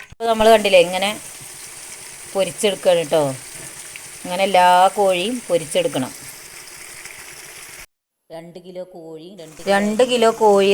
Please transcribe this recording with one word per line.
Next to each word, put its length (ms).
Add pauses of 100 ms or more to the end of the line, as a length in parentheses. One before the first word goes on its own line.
(120)
അപ്പോൾ 180
നമ്മൾ 220
കണ്ടില്ലേ, 340
ഇങ്ങനെ 240 (1200)
പൊരിച്ചെടുക്കുകയാണ് 720
കേട്ടോ. 180 (1040)
ഇങ്ങനെ 240
എല്ലാ 160 (320)
കോഴിയും 400 (120)
പൊരിച്ചെടുക്കണം. 640 (2250)
രണ്ട് 340
കിലോ 180 (120)
കോഴി, 340 (140)
രണ്ട് 180
കിലോ, 140
രണ്ട് 360
കിലോ 200 (100)
കോഴി 340